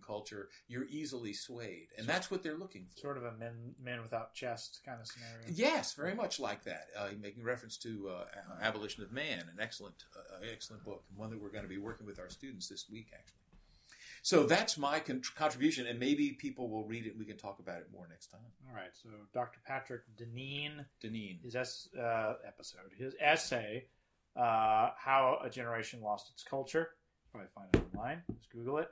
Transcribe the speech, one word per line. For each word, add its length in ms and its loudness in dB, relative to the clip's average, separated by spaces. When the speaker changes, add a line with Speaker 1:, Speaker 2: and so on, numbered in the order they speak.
Speaker 1:
culture, 440 -8
you're 180 -4
easily 480 -4
swayed. 540 -8
And 80 -6
Speaker 2:
Sort 100 2
Speaker 1:
that's 140 -2
what 140 -2
they're 140 -4
looking 360 -12
for. 60 -16
Speaker 2:
Sort 180 -4
of 60 -6
a 80 -4
men, 420 -8
men 200 -6
without 320 -4
chest 500 -6
kind 160 -8
of 60 -12
scenario. 440 -12
Speaker 1:
Yes, 440 2
very 180 0
much 260 -2
like 260 -2
that. 200 -4
Uh, 120 -2
making 240 -10
reference 340 -2
to, 340 -4
uh, 140 -6
a-, 40 -2
Abolition 380 -2
of 100 -10
Man, 280 -2
an 200 -10
excellent, 360 -6
uh, 360 -12
excellent 320 -12
book, 260 -10
and 80 -14
one 140 -6
that 100 -8
we're 80 -8
gonna 180 -8
be 120 -6
working 260 -8
with 140 -10
our 100 -10
students 380 -10
this 240 -10
week, 200 -12
actually. 260 -20
So 200 10
that's 340 6
my 220 4
con-, 220 -2
contribution, 520 4
and 120 -2
maybe 320 6
people 380 -4
will 160 -2
read 200 -6
it 60 -4
and 80 -10
we 60 -6
can 120 -10
talk 220 -10
about 200 -8
it 120 -14
more 160 -14
next 200 -18
time. 140 -20
Speaker 2:
All 60 -14
right, 180 -10
so 160 -20
Doctor 320 -2
Patrick 360 -6
Deneen, 680 -6
Speaker 1:
Deneen. 400 -6
Speaker 2:
his 120 -8
es-, 340 -2
uh, 360 4
episode, 520 -14
his 220 -6
essay, 640 4
uh, 640 8
How 460 6
a 60 -4
Generation 520 -4
Lost 300 -2
Its 120 -14
Culture. 460 0
Probably 240 -12
find 180 -12
it 80 10
online. 260 -2
Just 160 -18
Google 280 0
it. 120 -2